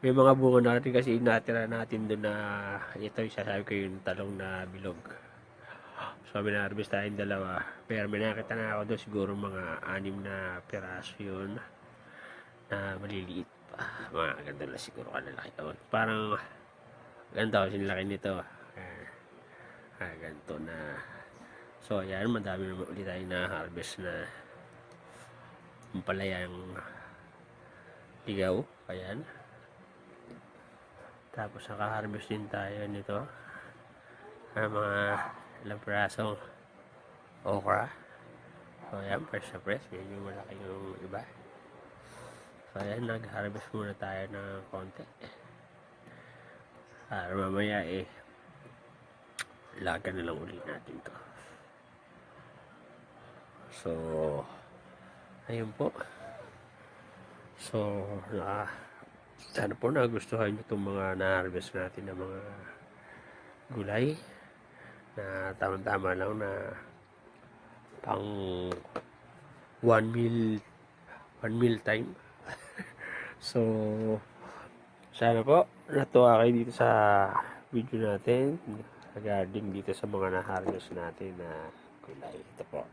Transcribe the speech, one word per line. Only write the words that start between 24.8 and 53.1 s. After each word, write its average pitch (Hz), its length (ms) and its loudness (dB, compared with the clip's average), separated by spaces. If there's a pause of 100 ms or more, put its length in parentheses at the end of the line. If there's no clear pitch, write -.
ampalayang 92 640 -2 (1700)
ligaw. 98 400 2 (240)
Ayan. 95 400 -8 (2000)
Tapos, 107 320 -8
naka-harvest 104 640 -2
din 104 160 -4
tayo 101 400 -4
nito. 101 320 -4 (1400)
Ah, 107 160 2
mga 104 240 0 (720)
ilang 104 160 -8
pirasong 104 560 0 (1040)
okra. 101 480 2 (960)
So, 101 160 -6
ayan, 98 240 -2
fresh - 240 -6
na 95 80 -10
fresh. 101 320 -2
Medyo 98 320 -10
malaki 98 360 -10
yung 95 440 -8
iba. 95 200 -8 (1500)
So, 98 80 -6
ayan, 104 240 -2
nag-harvest 107 720 -4
muna 104 240 -4
tayo 98 320 -6
ng 98 400 -8
konti. 95 320 -10 (2000)
Para 92 240 -4
mamaya, 98 480 2
eh, 90 240 -4 (1800)
laga 87 320 -2
na 87 160 -2
lang 78 80 -4
ulit - 240 -10
natin 71 400 -10
to. - 80 -12 (2750)